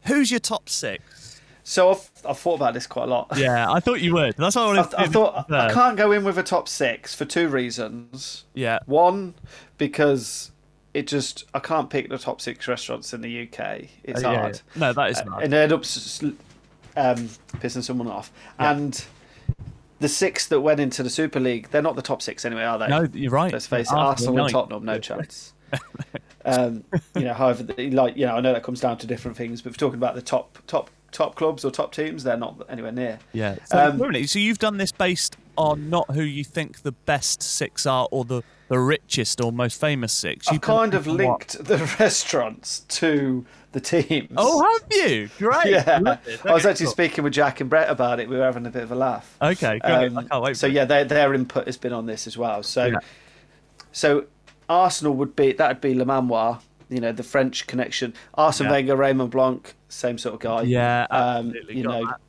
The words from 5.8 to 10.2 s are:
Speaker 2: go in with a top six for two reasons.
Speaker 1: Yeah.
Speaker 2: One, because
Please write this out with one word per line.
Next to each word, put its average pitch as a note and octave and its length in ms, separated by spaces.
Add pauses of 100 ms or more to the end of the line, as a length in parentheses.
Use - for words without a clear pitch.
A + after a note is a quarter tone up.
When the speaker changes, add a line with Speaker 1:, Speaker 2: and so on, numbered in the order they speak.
Speaker 2:
go G#3 140
in G#3 120
with F#3+ 160
a F3+ 40
top - 240
six - 460
for D3 120
two E3+ 220
reasons. A#2+ 1000 (100)
Speaker 1:
Yeah. A#2 320
Speaker 2:
One, F3 480 (420)
because D3 760 (420)